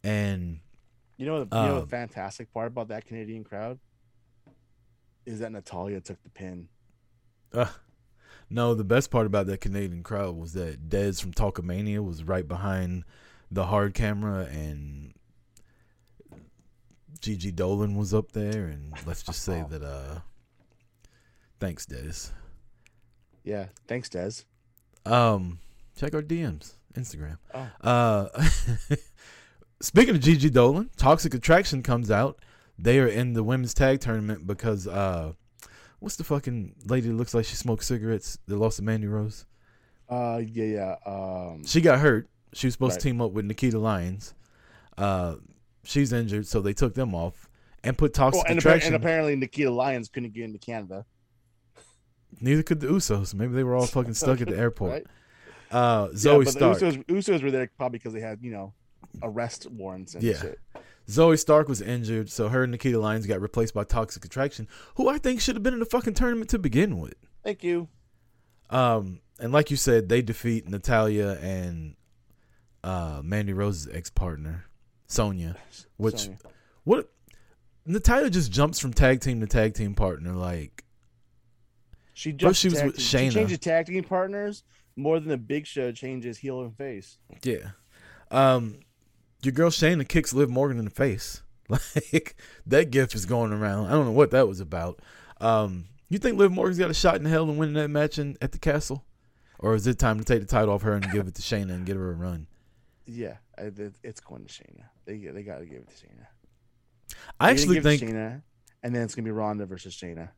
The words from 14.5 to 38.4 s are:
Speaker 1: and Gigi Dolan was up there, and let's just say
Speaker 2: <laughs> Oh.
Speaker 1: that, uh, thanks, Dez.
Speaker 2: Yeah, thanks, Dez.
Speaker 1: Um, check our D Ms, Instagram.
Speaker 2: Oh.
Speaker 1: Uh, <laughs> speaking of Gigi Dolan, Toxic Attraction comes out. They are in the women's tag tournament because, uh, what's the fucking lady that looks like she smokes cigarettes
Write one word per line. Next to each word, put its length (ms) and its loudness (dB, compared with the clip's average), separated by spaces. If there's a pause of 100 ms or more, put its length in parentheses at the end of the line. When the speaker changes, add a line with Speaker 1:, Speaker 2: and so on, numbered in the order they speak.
Speaker 1:
and 640 -12 (2000)
Gigi 300 -6
Dolan 440 -2
was 180 -2
up 200 0
there, 340 -4
and 260 -12 (120)
let's 180 -8
just 180 -10
say 200 -4
Speaker 2:
<laughs> 40 -6
Oh. 40 -14
Speaker 1:
that, 140 -10
uh, 360 -12 (1400)
thanks, 260 -8
Dez. 460 -12 (1120)
Speaker 2:
Yeah, 240 -8 (200)
thanks, 220 -8
Dez. 360 -8 (600)
Speaker 1:
Um, 540 2 (360)
check 180 -6
our 80 -2
D 220 -4
Ms, 320 -8 (200)
Instagram. 420 -10 (160)
Speaker 2:
Oh. 160 -10 (120)
Speaker 1:
Uh, 640 4 (440)
<laughs> 60 2 (840)
speaking 340 6
of 60 2
Gigi 280 6
Dolan, 480 6
Toxic 360 4
Attraction 500 4
comes 280 0
out. 280 2 (380)
They 220 6
are 80 6
in 260 0
the 100 0
women's 300 0
tag 280 4
tournament 440 -4
because, 420 -4
uh, 460 -2 (640)
what's 180 -10
the 60 -8
fucking 520 -4 (120)
lady 200 0
that 60 -2
looks 200 -4
like 120 2
she 100 -8
smokes 320 -2
cigarettes 500 -4 (100)